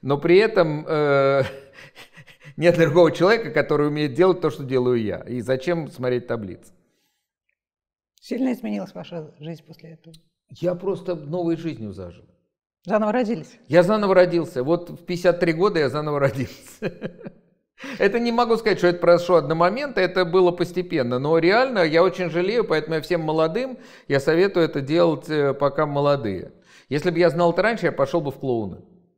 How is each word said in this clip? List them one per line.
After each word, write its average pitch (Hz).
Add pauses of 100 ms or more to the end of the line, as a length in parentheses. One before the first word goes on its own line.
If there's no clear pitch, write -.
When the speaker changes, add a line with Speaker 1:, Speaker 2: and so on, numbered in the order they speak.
Speaker 1:
Но 139
при 170
этом, 160
э, 139 (540)
<laughs> -
нет 165
другого 160
человека, 185
который 147
умеет 147
делать 180
то, 156
что -
делаю 123
я. 95
И 120
зачем 131
смотреть 123
таблицы? 101 (1500)
Speaker 2:
Сильно 254
изменилась 208
ваша 170
жизнь 156
после 160
этого? 160 (340)
Speaker 1:
Я 175
просто 180
новой 165
жизнью 120
зажил. 90 (600)
Speaker 2:
Заново 208
родились? 220
Speaker 1:
Я 165
заново 202
родился. 170
Вот 170
в -
пятьдесят 175
три 170
года 165
я 139
заново 147
<laughs> -
родился. - (840)
Это 202
не 240
могу 233
сказать, 214
что 175
это 175
произошло 175
одномоментно, 175
это 185
было 180
постепенно. 170
Но 151
реально 220
я 160
очень 185
жалею, 190
поэтому 160
я 156
всем 170
молодым, 165 (300)
я 139
советую 170
это 151
делать, 156
э, 143
пока 143
молодые. 143 (360)
Если 147
бы 160
я 170
знал 170
это 175
раньше, 180
я 139
пошел -
бы 143
в -
клоуны. 120 (360)